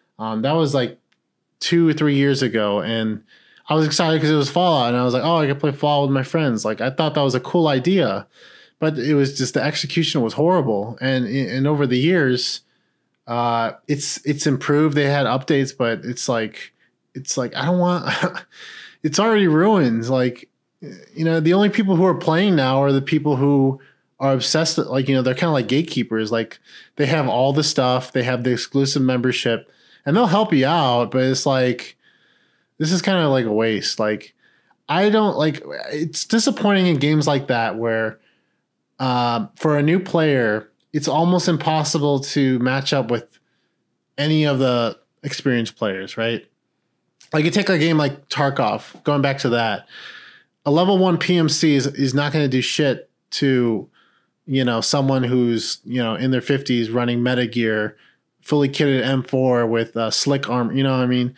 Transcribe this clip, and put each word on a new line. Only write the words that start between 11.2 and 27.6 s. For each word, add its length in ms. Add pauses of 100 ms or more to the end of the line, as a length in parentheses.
and 400
over 180
the 120
years, 640 (680)
uh, 440 (160)
it's, 380
it's 220
improved. 480
They 140
had 160
updates, 520
but 280
it's 240
like, 440 (400)
it's 240
like, 200
I 80
don't 140
want, 280 (520)
<laughs> 440
it's 160
already 280
ruined. 600
Like, 400 (640)
you 120
know, 160
the 120
only 160
people 280
who 80
are 100
playing 400
now 280
are 100
the 80
people 340
who 460 (380)
are 140
obsessed, 440
like, 320
you 60
know, 80
they're 100
kinda 180
like 160
gatekeepers. 640
Like, 280 (360)
they 120
have 200
all 240
the 120